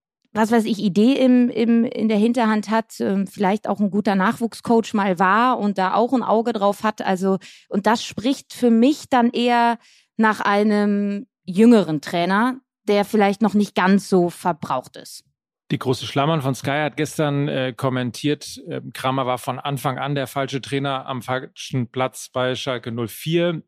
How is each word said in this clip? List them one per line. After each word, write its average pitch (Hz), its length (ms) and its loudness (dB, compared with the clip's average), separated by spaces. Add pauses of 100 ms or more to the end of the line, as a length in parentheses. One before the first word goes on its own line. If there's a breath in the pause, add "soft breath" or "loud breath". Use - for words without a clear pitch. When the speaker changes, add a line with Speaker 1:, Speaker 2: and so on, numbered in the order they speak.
(340)
Speaker 1:
was 214 160 0
weiß 226 140 4
ich, 220 160 -2
Idee 208 360 4
im, 247 340 4
im, 233 340 2
in 220 240 -2
der 214 100 2
Hinterhand 220 520 0
hat, 220 320 -2
ähm, 196 260 -2
vielleicht 208 400 -2
auch 196 140 -2
ein 196 100 0
guter 202 240 0
Nachwuchscoach 226 800 0
mal 196 260 0
war 214 400 4
und 202 180 -2
da 185 160 0
auch 240 200 2
ein 240 100 2
Auge 226 300 0
drauf 202 300 0
hat. 214 180 -2
Also, 190 360 0 (300 loud breath)
und 196 180 -2
das 220 200 2
spricht - 480 -4
für 240 180 2
mich 240 380 2
dann 240 220 2
eher 233 460 2 (380 soft breath)
nach 214 240 2
einem 202 880 0 (160)
jüngeren 185 560 4
Trainer, 196 600 0 (260)
der 202 160 4
vielleicht 202 380 2
noch 208 140 2
nicht 202 200 0
ganz 190 320 2
so 175 220 4
verbraucht 160 640 -6
ist. - 300 -20 (440)
Speaker 2:
Die - 100 -2
große 127 260 -2
Schlammern 147 360 0
von 135 120 -2
Sky 143 280 -4
hat 147 160 -4
gestern, 143 500 -2
äh, 135 240 -4
kommentiert, 127 960 -4
ähm, 131 240 -10
Kramer 131 340 -2
war 123 120 -2
von 127 200 -6
Anfang 139 420 -4
an 139 160 -4
der 135 120 -4
falsche 135 320 -6
Trainer 139 460 -6
am 131 160 -8
falschen 131 680 -6
Platz - 380 -6
bei 127 280 -2
Schalke 120 360 -8
null 117 160 -6
vier. 170 600 -2